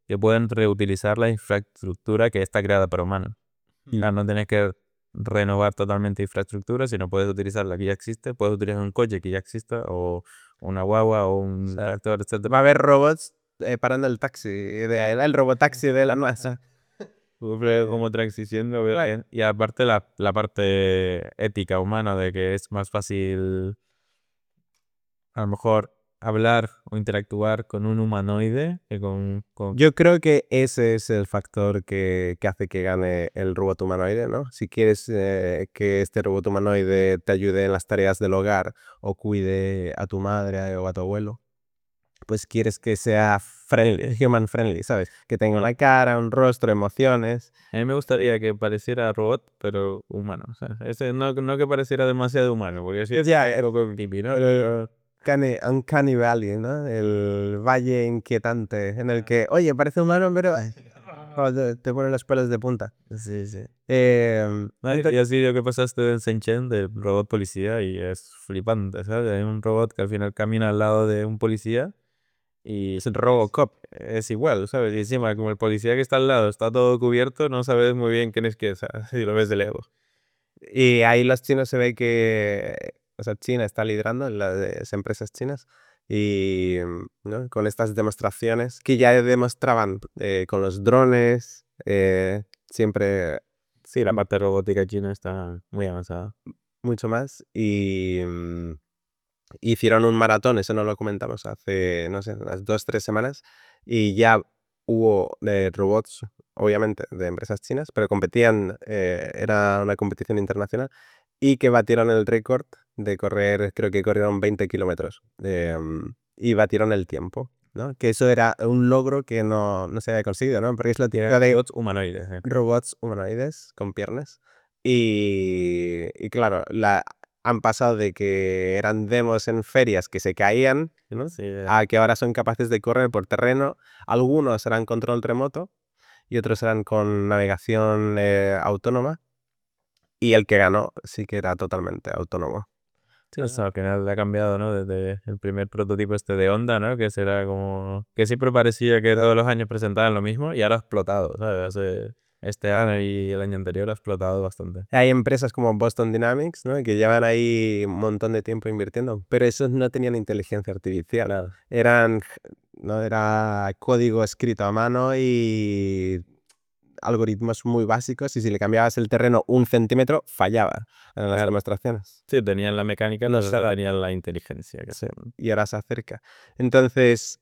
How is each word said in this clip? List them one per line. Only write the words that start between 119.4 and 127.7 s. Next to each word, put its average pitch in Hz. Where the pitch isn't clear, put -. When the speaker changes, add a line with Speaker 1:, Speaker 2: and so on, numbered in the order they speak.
Speaker 2:
no, 104
no 107
se 113
había 110
conseguido, 107
¿no? 120
Porque 117
es -
lo 127
típico 110
Speaker 1:
Eran 123
Speaker 2:
de 127
Speaker 1:
robots 123
humanoides, 95
eh. 92
Speaker 2:
robots 120
humanoides 113
con 101
piernas. 113
Y, 92
y -
claro, 107
la, 104
han 117
pasado 117